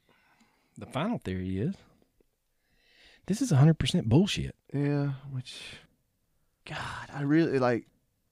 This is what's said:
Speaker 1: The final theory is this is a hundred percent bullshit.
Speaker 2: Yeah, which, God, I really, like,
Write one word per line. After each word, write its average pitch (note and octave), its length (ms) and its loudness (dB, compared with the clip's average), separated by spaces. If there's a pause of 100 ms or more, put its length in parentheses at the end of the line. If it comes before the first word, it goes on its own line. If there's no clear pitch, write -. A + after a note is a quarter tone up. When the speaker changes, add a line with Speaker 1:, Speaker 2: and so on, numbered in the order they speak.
(800)
Speaker 1:
The G#2 80 -14
final F#3 320 -4
theory F#2 400 -4
is D#3 160 -2 (1500)
this G#3+ 160 -2
is C4 80 -2
a D3+ 60 4
hundred D#3 220 6
percent D3 300 0
bullshit. C3 460 2 (180)
Speaker 2:
Yeah, C#3+ 400 -2 (200)
which, - 460 -12 (840)
God, - 480 -12
I C#3+ 100 -6
really, C#3+ 360 4
like, B2 280 2 (460)